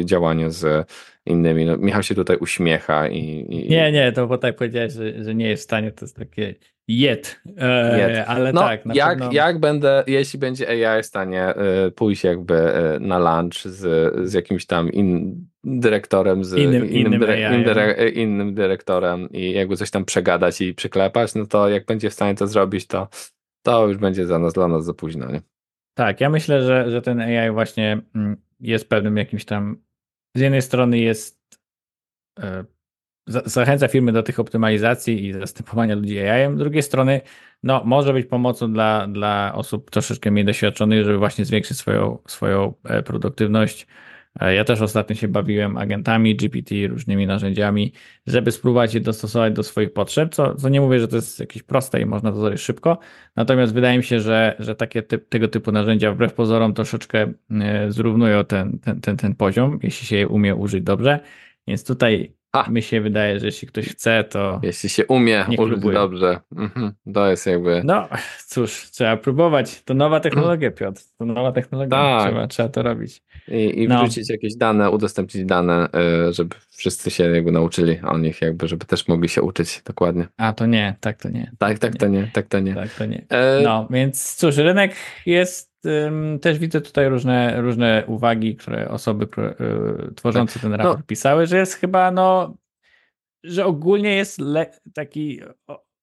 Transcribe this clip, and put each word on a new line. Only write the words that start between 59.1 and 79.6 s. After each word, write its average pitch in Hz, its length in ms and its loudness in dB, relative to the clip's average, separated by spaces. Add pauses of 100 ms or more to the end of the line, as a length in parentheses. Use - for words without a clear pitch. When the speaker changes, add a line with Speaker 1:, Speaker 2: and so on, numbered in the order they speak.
Speaker 2:
ten 98 180 -2
poziom, 120 480 2
jeśli - 240 -6
się 110 80 0
je 101 120 2
umie 101 280 2
użyć 98 280 -2
dobrze, 117 360 2 (480)
więc - 180 -4
tutaj 120 480 0 (180)
Speaker 1:
A. 135 180 0
Speaker 2:
mi 113 120 0
się 110 200 -2
wydaje, 104 380 0
że 110 60 -6
jeśli - 220 -8
ktoś - 220 -8
chce, 113 340 2
to 98 400 -2
Speaker 1:
Jeśli 90 260 -4
się - 180 2
umie 117 420 4
Speaker 2:
niech 117 100 0
Speaker 1:
użyć 113 140 2
Speaker 2:
próbuje. 101 220 0
Speaker 1:
dobrze. 92 440 2 (160)
Mhm. 104 360 -6 (220)
To 101 140 4
jest 95 200 0
jakby 87 380 0
Speaker 2:
No, 147 220 0 (400)
cóż, - 440 -6
trzeba 113 260 0
próbować. 139 640 0
To 131 100 -4
nowa 151 260 2
technologia, 151 560 0
Speaker 1:
<clears throat> - 40 -12
Speaker 2:
Piotr. 98 220 -8 (160)
To 117 80 -8
nowa 123 260 -2
technologia. 135 380 -4
Speaker 1:
Tak. 131 420 2
Speaker 2:
Trzeba, 113 160 -2
trzeba 117 220 -2
to 127 140 -2
robić. 113 400 -6 (240)
Speaker 1:
I, 110 360 0
i 113 40 2
Speaker 2:
No. 123 160 4
Speaker 1:
wrzucić 117 260 -2
jakieś 110 260 -6
dane, 107 340 4
udostępnić 98 560 -2
dane, 87 440 2 (380)
e, 85 60 0
żeby 85 220 -4 (140)
wszyscy - 420 -6
się - 180 2
jakby 85 220 2
nauczyli 82 500 2
o 82 160 -2
nich, 80 240 -2
jakby, 82 260 -2
żeby 82 180 -6
też - 220 -4
mogli 85 220 2
się - 120 0
uczyć - 440 -4